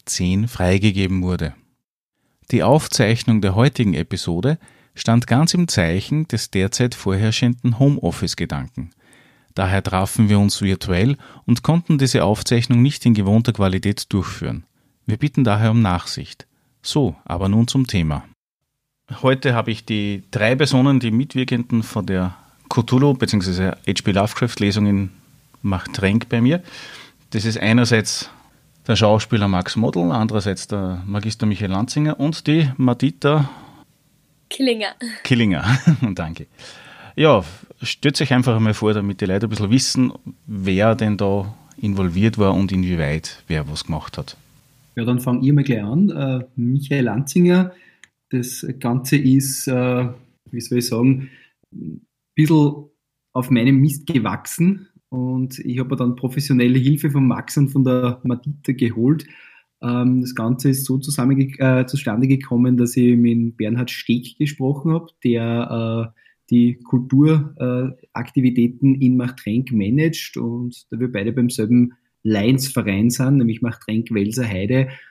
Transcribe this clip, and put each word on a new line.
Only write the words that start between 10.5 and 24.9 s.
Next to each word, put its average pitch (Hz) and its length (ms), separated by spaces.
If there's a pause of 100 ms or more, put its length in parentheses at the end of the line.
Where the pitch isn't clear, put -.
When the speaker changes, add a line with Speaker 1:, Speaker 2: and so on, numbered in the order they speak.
Speaker 1:
virtuell 98 560 (280)
und 120 160
konnten 160 360
diese 131 260
Aufzeichnung 117 580
nicht 143 240
in 120 80
gewohnter 107 380
Qualität 98 600
durchführen. 85 500 (420)
Wir 107 120
bitten 147 260
daher 110 280
um 117 100
Nachsicht. - 640 (340)
So, 120 440
aber 95 240
nun 113 180
zum 131 180
Thema. 78 380 (960)
Heute 131 320
habe 117 180
ich 107 120
die 104 480
drei 110 240
Personen, 135 460
die 113 100
Mitwirkenden 123 720
von 107 220
der 92 320 (320)
Cthulhu- 131 480
bzw. 92 540
H - 340
P 107 80
Lovecraft-Lesung 104 760
in 98 220 (520)